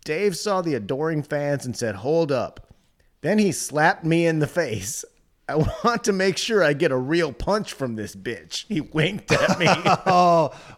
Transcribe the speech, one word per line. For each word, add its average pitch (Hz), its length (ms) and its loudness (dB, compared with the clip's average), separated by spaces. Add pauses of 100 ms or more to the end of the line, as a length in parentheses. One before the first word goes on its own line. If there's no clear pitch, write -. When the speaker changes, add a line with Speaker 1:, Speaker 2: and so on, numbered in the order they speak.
Speaker 1:
Dave 175 320 -2
saw 190 240 -2
the 165 140 -2
adoring 139 480 -2
fans 143 420 -2
and 123 100 -6
said, 110 200 -4
"Hold 143 360 0
up." - 440 -4 (480)
Then 196 160 2
he 202 120 4
slapped 156 540 0
me 165 220 2
in 160 140 2
the 147 60 0
face. 110 600 -6 (420)
"I 135 80 -4
<laughs> - 280 0
want 233 200 0
to 214 80 2
make 190 260 2
sure 208 240 2
I 147 120 4
get 143 180 2
a 131 60 0
real 147 340 0
punch 202 400 -2
from 120 240 -6
this 104 180 -8
bitch." 95 540 -10
He 180 140 -2
winked 160 500 -2
at - 260 2
me. 175 100 2
<laughs> 175 80 6 (320)
Speaker 2:
Oh, 170 440 4 (260)